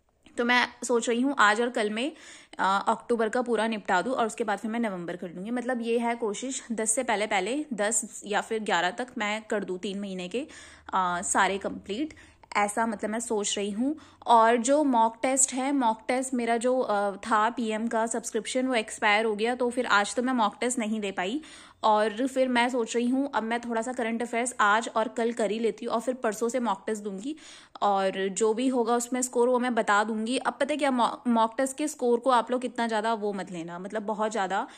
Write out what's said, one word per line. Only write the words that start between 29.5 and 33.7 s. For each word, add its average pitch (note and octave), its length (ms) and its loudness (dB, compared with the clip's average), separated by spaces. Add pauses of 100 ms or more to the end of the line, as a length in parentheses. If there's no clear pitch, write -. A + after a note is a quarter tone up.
मैं A#3+ 160 0
बता G#3+ 280 4
दूंगी। A3 340 -2
अब A#3+ 220 -2
पता C#4+ 140 0
है D4+ 40 0
क्या, C#4 140 2
मॉ-, A#3+ 240 2 (120)
मॉक A3+ 300 4
टेस्ट C4+ 200 0
के D4+ 100 -2
स्कोर A#3+ 320 2
को B3 100 0
आप A#3+ 220 4
लोग B3 140 0
इतना A#3 220 -2
ज़्यादा A3 260 0
वो G#3 200 -2
मत F#3+ 180 -8
लेना, E3+ 280 -8